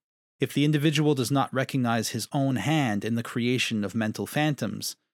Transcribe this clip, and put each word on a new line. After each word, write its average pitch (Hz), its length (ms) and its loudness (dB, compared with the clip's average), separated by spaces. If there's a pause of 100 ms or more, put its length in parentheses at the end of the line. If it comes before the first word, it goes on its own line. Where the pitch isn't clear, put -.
(400)
If - 140 -2
the 139 100 4
individual 151 500 4
does 131 180 0
not 135 220 0
recognize 123 560 0
his 113 220 -6
own 135 260 0
hand 110 460 0
in 117 120 -2
the 117 80 -2
creation 120 600 0
of 95 120 -4
mental 107 300 -2
phantoms, 127 720 -2 (180)